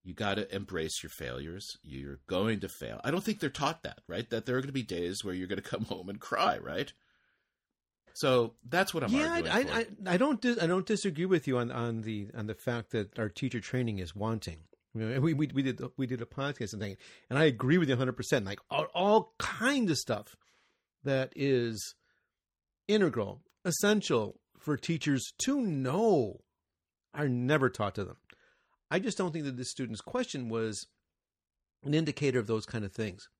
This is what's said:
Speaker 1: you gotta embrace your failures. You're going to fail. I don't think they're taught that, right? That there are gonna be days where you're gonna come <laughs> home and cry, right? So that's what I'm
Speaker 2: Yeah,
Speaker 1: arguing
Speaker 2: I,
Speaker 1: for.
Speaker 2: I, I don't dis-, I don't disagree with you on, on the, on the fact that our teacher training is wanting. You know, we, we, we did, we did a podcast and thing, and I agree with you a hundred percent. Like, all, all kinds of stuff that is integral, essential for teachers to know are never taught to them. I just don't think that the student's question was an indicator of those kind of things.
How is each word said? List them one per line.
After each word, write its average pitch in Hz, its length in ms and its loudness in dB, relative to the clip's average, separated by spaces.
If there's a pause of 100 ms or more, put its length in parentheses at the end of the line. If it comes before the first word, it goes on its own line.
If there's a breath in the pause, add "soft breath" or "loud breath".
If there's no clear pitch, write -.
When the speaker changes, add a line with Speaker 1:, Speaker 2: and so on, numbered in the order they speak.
Speaker 1:
you 90 120 -12
gotta 101 400 -2
embrace 87 480 -4
your - 80 -12
failures. 73 720 -10
You're 69 440 -12
going 98 340 0
to 92 80 -6
fail. 57 360 -10
I 131 60 -2
don't 185 120 -2
think 214 160 -4
they're 143 120 -2
taught 151 340 -2
that, - 240 -10
right? 104 220 -6
That 113 160 -4
there 123 100 -2
are 131 40 0
gonna 139 120 -8
be 131 100 -4
days 90 420 -4
where 95 100 -4
you're 92 120 -4
gonna 98 160 -4
come 104 220 -4
<laughs> - 40 -8
home 90 200 -8
and 101 120 -8
cry, - 380 0
right? 90 340 -6 (1200)
So 123 400 2 (140)
that's 180 240 0
what - 120 0
I'm 196 80 0
Speaker 2:
Yeah, 302 160 4
Speaker 1:
arguing 339 240 0
Speaker 2:
I, 240 120 4
Speaker 1:
for. - 80 -2
Speaker 2:
I, 226 140 0 (280)
I - 20 6
don't 269 240 4
dis-, 240 200 2
I 170 60 4
don't 185 200 4
disagree 190 400 0
with 185 200 4
you 127 120 2
on, 120 120 0
on 117 320 -2
the, 104 340 -6
on 107 120 -6
the 110 60 -6
fact 117 360 -4
that 107 280 -2
our 107 100 -2
teacher 123 320 -4
training 117 400 -2
is 85 160 -8
wanting. 101 420 -4 (360)
You 110 120 -4
know, 127 140 0
we, 160 140 4
we, 147 200 2
we 139 80 2
did, 127 180 0 (160)
we 135 120 -2
did 123 120 -4
a 117 60 -8
podcast 135 460 -6
and 107 100 -6
thing, 98 140 -6 (340 loud breath)
and 131 80 0
I 160 60 8
agree 131 340 6
with 156 100 4
you 135 60 4
a 117 40 2
hundred 127 180 0
percent. 120 280 2
Like, 101 140 -6 (100)
all, 156 260 0
all 202 440 4
kinds 240 540 2
of 131 60 2
stuff - 360 -4 (680)
that 131 320 0
is 120 580 2 (960)
integral, 127 540 2 (220)
essential 175 760 2 (180)
for 147 180 -2
teachers 147 560 0 (120)
to 277 160 2
know 151 800 2 (720)
are 143 140 0
never 127 420 4
taught 101 240 -2
to 101 100 -4
them. 90 120 -12 (720 soft breath)
I 170 80 2
just 208 180 -2
don't 175 160 -2
think 156 120 -6
that 131 120 -4
the 127 80 -6
student's 117 360 -6
question 151 480 -6
was 110 400 -4 (960)
an 143 100 0
indicator 147 460 2
of 104 80 -4
those 110 180 0
kind 107 180 -6
of 98 80 -8
things. 101 360 -6 (120)